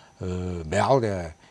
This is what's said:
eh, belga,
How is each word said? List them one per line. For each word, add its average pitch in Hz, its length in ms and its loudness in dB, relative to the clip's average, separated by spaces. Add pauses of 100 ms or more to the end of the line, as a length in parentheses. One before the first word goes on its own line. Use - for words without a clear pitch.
(200)
eh, 90 460 -4
belga, 101 680 2 (160)